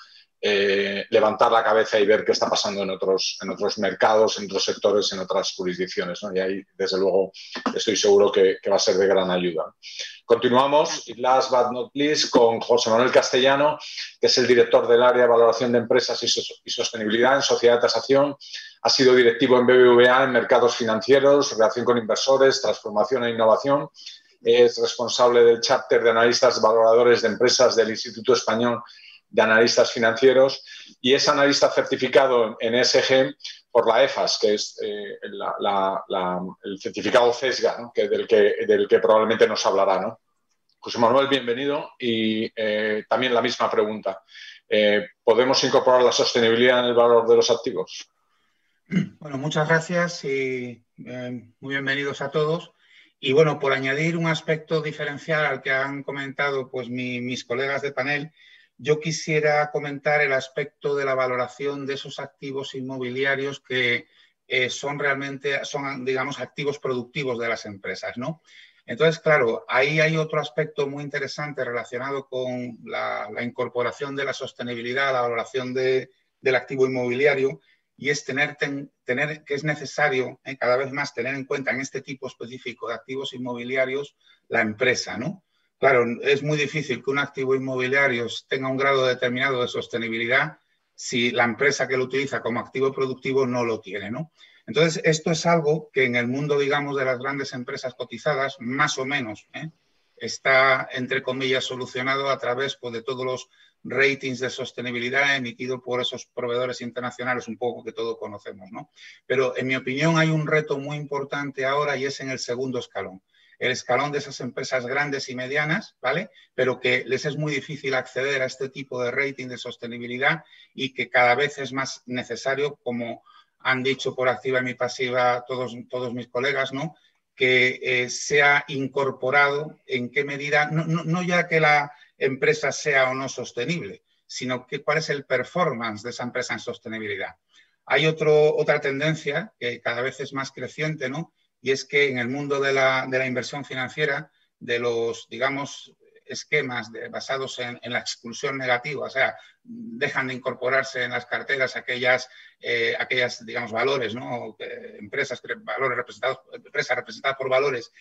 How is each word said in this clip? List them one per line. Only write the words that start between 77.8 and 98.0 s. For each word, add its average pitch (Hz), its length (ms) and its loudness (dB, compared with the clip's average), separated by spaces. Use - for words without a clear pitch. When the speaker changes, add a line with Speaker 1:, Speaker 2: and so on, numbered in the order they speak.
Speaker 2:
y 135 140 -4
es 147 120 -4
tener, 143 320 -4
ten-, 143 360 -6
tener 147 400 -4
que 143 120 -6
es 139 80 -6
necesario, 135 840 -2
eh, 135 100 -10
cada 123 220 2
vez 131 160 -4
más - 200 -6
tener 127 220 -6
en 135 100 -8
cuenta 135 260 -4
en 127 100 -6
este - 200 -8
tipo 131 260 -12
específico 120 600 -14
de - 60 -6
activos 131 400 -10
inmobiliarios 127 800 -6
la 113 140 -2
empresa, 110 560 -2
¿no? 151 260 -8
Claro, 131 260 4
es 139 200 2
muy 151 160 0
difícil 139 460 -4
que 135 80 -4
un 135 80 0
activo 131 360 -2
inmobiliario 131 720 0
tenga 131 220 -4
un 131 80 -2
grado 135 280 2
determinado 127 560 0
de 117 60 -2
sostenibilidad 117 920 -4
si 120 360 -2
la 120 120 0
empresa 127 440 0
que 131 100 -2
lo 127 80 0
utiliza 135 360 -4
como 120 180 -4
activo 131 320 -2
productivo 131 540 -2
no 123 200 -2
lo 110 140 -2
tiene, 98 300 -10
¿no? - 220 -8
Entonces, 160 400 0
esto 160 260 0
es 160 140 -2
algo 160 480 2
que 131 100 2
en 123 120 0
el 120 120 0
mundo, 143 320 -2
digamos, 143 380 -2
de 131 80 -2
las 127 140 -2
grandes 139 340 -6
empresas 131 400 -10
cotizadas, 135 640 -4